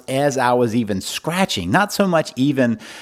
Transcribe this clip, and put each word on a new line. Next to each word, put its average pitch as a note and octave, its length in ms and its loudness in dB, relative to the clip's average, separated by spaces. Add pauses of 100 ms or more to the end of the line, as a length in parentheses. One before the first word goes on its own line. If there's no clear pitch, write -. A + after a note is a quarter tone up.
as C3+ 300 0
I B2 160 2
was A#2+ 240 2
even G#2 240 -2
scratching. D#3 680 -2
Not G3 220 2
so G3+ 140 2
much E3 300 0
even B2+ 420 0 (240)